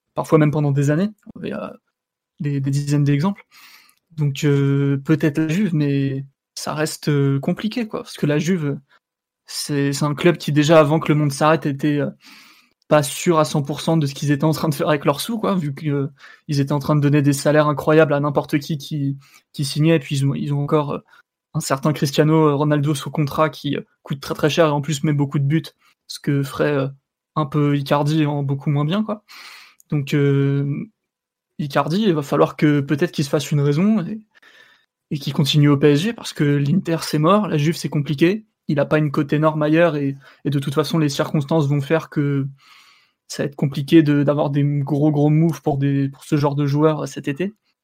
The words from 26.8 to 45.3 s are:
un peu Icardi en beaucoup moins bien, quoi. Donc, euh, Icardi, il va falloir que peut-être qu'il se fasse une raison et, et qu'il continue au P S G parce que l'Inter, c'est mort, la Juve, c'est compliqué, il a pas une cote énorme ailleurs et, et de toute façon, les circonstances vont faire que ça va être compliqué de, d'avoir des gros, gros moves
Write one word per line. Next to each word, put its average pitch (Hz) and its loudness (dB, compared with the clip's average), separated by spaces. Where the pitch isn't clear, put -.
un 156 -2
peu 147 0
Icardi 147 0
en 143 -2
beaucoup 139 -4
moins 147 0
bien, 190 -2
quoi. 214 -8
Donc, 147 -4
euh, 143 0
Icardi, 151 -2
il 196 2
va 151 -2
falloir 151 0
que 147 2
peut-être 151 -2
qu'il 151 -2
se - -10
fasse 151 -2
une 147 2
raison 170 2
et, 220 -8
et 151 -4
qu'il 139 -8
continue 147 4
au 143 6
P 147 6
S 143 4
G 220 -2
parce - -12
que 156 -2
l'Inter, 143 0
c'est - -4
mort, 185 4
la - -2
Juve, 151 0
c'est - -8
compliqué, 156 0
il 139 0
a 139 2
pas 156 2
une 151 0
cote 147 -2
énorme 151 0
ailleurs 156 2
et, 139 -4
et 147 -2
de 143 0
toute 135 -6
façon, 156 0
les 151 2
circonstances 156 0
vont 147 0
faire 156 -2
que 143 -2
ça - -8
va 143 -4
être - -16
compliqué 147 2
de, 143 2
d'avoir 147 0
des 143 0
gros, 143 0
gros 147 2
moves 156 2